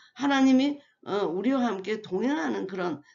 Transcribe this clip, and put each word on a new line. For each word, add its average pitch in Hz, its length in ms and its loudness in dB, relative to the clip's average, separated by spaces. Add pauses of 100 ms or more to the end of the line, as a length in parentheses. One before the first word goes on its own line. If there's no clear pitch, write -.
(160)
하나님이, 269 640 4 (260)
어, 202 200 -2
우리와 226 380 0
함께 208 380 -4
동행하는 226 640 -2
그런 175 340 -6 (120)